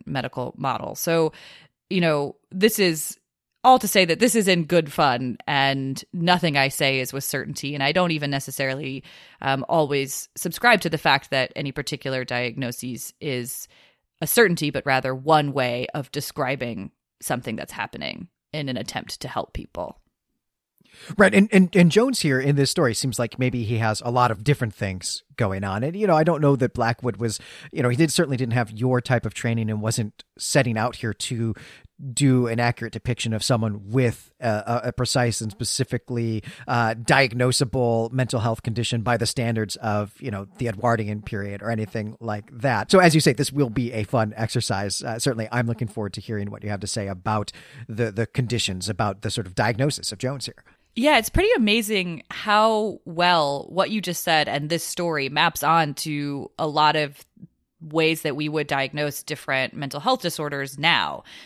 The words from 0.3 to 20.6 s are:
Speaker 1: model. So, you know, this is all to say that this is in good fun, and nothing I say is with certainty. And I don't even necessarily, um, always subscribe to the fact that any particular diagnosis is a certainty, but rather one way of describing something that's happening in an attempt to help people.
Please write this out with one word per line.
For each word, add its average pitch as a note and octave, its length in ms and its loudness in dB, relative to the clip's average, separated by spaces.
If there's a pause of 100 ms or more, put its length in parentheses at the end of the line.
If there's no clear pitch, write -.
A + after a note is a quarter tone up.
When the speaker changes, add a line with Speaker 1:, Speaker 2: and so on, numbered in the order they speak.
Speaker 1:
model. C3+ 380 -6
So, E3 380 2 (560)
you F3+ 120 0
know, D3+ 360 0 (160)
this F#3+ 260 4
is E3+ 400 0 (460)
all B3+ 160 8
to G#3 80 -2
say F#3+ 160 6
that E3 160 0
this A3+ 160 4
is G3+ 100 4
in E3+ 200 4
good D#3+ 260 2
fun, B2+ 440 2 (120)
and C3+ 520 0 (120)
nothing E3+ 440 2
I C3+ 120 4
say C3+ 320 2
is B2+ 120 -6
with C3+ 120 -6
certainty. C#3+ 500 -6
And C#3 80 -4
I C#3 80 2
don't F3 220 2
even D3 180 -2
necessarily, C3+ 720 -4 (400)
um, C3+ 260 -2
always C#3 680 0
subscribe G#3+ 460 2
to - 80 -2
the D#3+ 60 0
fact C#3 340 2
that C3 260 0
any C#3+ 160 -4
particular C3+ 520 -6
diagnosis B2 960 -6
is B2 460 -8 (560)
a D#3 40 -2
certainty, F3 420 2
but C#3 160 -4
rather C3 300 0
one D3 400 2
way B2 400 0
of C#3+ 180 -8
describing B2+ 800 -6 (320)
something A#2+ 340 -4
that's - 160 -10
happening - 560 -10 (240)
in D3 160 -6
an B2+ 80 -4
attempt - 440 -8
to B2+ 80 -10
help - 260 -8
people. - 440 -10 (1160)